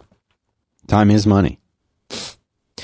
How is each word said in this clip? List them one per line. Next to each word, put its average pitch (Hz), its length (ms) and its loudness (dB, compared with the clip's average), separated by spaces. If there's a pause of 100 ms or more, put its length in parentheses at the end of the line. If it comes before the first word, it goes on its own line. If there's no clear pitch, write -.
(880)
Time 104 240 2
is 104 160 2
money. 98 320 0 (1200)